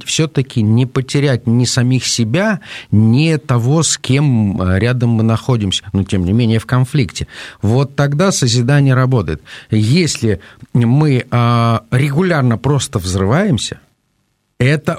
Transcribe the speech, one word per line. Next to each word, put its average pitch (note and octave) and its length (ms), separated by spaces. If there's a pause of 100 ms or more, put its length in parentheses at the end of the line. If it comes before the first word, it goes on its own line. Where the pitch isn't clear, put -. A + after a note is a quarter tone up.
все-таки - 560
не A2 240
потерять C3+ 600
ни A#2+ 160
самих B2 420
себя, E3 540 (320)
ни B2 460
того, C3+ 440
с - 160
кем, B2 640
э, F#2 160
рядом A#2 340
мы A2+ 120
находимся, A2+ 600 (100)
но G2 100
тем F2+ 220
не F#2 80
менее A2+ 260
в - 60
конфликте. B2+ 640 (340)
Вот C3 340
тогда D3 380
созидание C3 600
работает. B2 480 (300)
Если A2+ 680 (320)
мы, B2+ 580
а, A#2 600
регулярно C#3 680
просто C3+ 420
взрываемся, G2 800 (800)
это D3 400